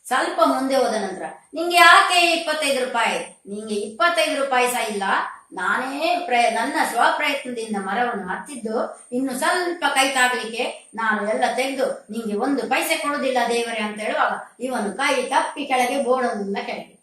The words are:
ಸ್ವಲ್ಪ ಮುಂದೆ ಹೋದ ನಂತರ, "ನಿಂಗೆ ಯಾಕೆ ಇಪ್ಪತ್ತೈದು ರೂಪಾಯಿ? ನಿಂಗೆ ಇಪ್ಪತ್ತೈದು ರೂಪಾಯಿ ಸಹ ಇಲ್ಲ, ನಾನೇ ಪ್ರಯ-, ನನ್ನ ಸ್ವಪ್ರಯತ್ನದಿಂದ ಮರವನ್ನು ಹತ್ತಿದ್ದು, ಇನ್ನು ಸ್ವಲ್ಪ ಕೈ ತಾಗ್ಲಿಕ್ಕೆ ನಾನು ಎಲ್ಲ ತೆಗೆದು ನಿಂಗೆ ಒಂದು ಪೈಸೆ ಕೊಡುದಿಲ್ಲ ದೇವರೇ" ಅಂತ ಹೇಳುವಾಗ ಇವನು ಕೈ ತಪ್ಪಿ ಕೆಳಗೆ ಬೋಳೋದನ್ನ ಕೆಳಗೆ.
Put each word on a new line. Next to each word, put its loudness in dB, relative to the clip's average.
ಸ್ವಲ್ಪ -2
ಮುಂದೆ 2
ಹೋದ 2
ನಂತರ, -4
"ನಿಂಗೆ 0
ಯಾಕೆ 8
ಇಪ್ಪತ್ತೈದು 0
ರೂಪಾಯಿ? -2
ನಿಂಗೆ -6
ಇಪ್ಪತ್ತೈದು 0
ರೂಪಾಯಿ 2
ಸಹ -2
ಇಲ್ಲ, -2
ನಾನೇ -2
ಪ್ರಯ-, 4
ನನ್ನ -2
ಸ್ವಪ್ರಯತ್ನದಿಂದ 0
ಮರವನ್ನು -4
ಹತ್ತಿದ್ದು, -6
ಇನ್ನು -2
ಸ್ವಲ್ಪ 0
ಕೈ 4
ತಾಗ್ಲಿಕ್ಕೆ -2
ನಾನು 0
ಎಲ್ಲ 2
ತೆಗೆದು -2
ನಿಂಗೆ -4
ಒಂದು -2
ಪೈಸೆ 0
ಕೊಡುದಿಲ್ಲ -2
ದೇವರೇ" -2
ಅಂತ -6
ಹೇಳುವಾಗ -2
ಇವನು -4
ಕೈ 0
ತಪ್ಪಿ -2
ಕೆಳಗೆ 0
ಬೋಳೋದನ್ನ 0
ಕೆಳಗೆ. -10